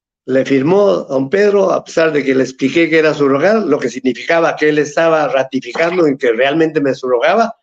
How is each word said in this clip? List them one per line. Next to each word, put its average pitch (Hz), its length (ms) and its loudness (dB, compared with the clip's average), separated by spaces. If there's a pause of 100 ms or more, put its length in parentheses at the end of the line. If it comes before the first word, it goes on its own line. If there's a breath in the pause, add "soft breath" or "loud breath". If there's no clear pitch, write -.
(260)
Le 131 180 0
firmó 170 600 2
don 135 260 -4
Pedro, 196 420 2
a 135 120 -2
pesar 160 280 0
de 143 100 0
que 131 120 -2
le 131 80 2
expliqué 143 480 -2
que 160 80 2
era 151 160 2
subrogar, 143 480 2
lo 147 160 0
que 131 100 -4
significaba 131 680 -2
que 151 120 0
él 151 100 2
estaba 147 500 0
ratificando 135 760 -2
en 135 120 0
que 120 140 0
realmente 147 500 0
me 131 120 -2
subrogaba, 151 680 0